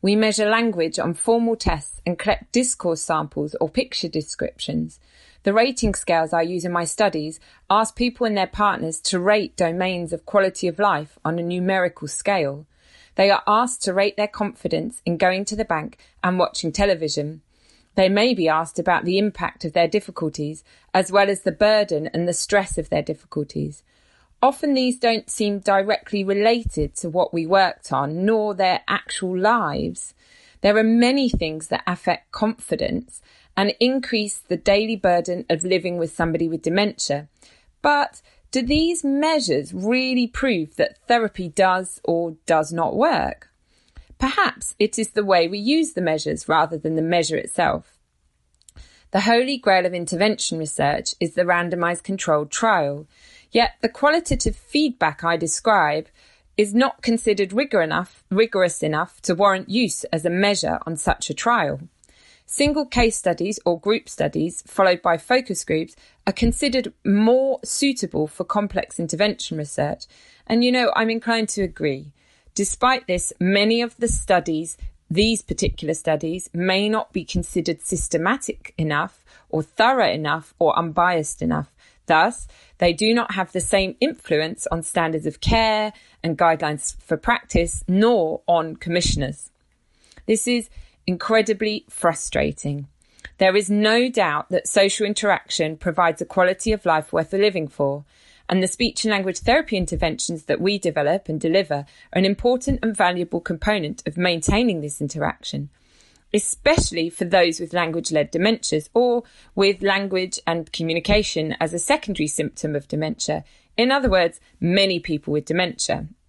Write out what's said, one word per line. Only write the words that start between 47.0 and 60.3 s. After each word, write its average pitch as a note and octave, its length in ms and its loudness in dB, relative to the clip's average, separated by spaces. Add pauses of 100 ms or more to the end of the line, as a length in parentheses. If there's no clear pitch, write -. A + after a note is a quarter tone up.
measure D#3+ 360 0
itself. - 600 -2 (1120)
The G3 120 0
holy A#3+ 360 2
grail F#3 300 4
of F3+ 80 -2
intervention F3 640 -2
research D3 600 -2
is E3 140 -2
the F3+ 100 0
randomized F3 600 0
controlled D#3 480 -2
trial. D#3 560 0 (520)
Yet A#3 120 2 (100)
the A#3 80 0
qualitative D4+ 680 0
feedback B3 680 -2
I E3+ 120 0
describe D#3+ 760 0 (480)
is G#3 180 2
not B3+ 260 2
considered G#3 500 0
rigor A3+ 300 0
enough, D#3+ 480 -4
rigorous F#3+ 540 2
enough D#3 400 -4
to F#3+ 100 0
warrant F#3+ 340 2
use G#3 360 -2 (120)
as D#3+ 100 -2
a F#3 40 2 (160)